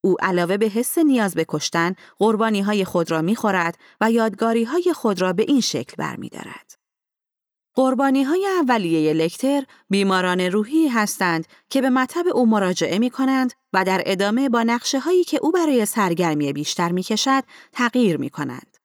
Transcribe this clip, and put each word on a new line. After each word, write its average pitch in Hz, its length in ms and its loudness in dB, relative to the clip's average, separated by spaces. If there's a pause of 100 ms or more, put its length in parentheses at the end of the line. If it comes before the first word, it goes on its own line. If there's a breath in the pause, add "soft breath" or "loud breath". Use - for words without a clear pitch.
او 185 180 4
علاوه 175 380 0
به 214 80 0
حس 220 320 -2
نیاز 254 360 2
به 165 160 -2
کشتن، 170 460 -2 (220 loud breath)
قربانی‌های 208 680 0
خود 170 260 -2
را 160 100 0
می‌خورد 185 560 0 (240 soft breath)
و 220 100 2
یادگاری‌های 226 840 0
خود 196 260 -2
را 185 120 0
به 185 140 0
این 277 140 2
شکل - 360 -6
برمی‌دارد. - 760 -12 (1000)
قربانی‌های 269 720 2 (120)
اولیه 170 540 2
لکتر 262 500 0 (260 soft breath)
بیماران 185 520 2
روحی 214 460 0
هستند 196 600 -2 (220 soft breath)
که 269 120 0
به 262 80 0
مطب 262 440 0
او 247 120 2
مراجعه 190 540 0
می‌کنند 262 540 0 (200)
و 185 120 2
در 190 200 0
ادامه 208 440 0
با 233 140 0
نقشه‌هایی 269 600 0
که - 180 -2
او 311 100 0
برای 302 340 2
سرگرمی 165 680 0
بیشتر 170 380 -4
می‌کشد، 214 520 0 (280 loud breath)
تغییر 233 460 2
می‌کنند. 139 680 -8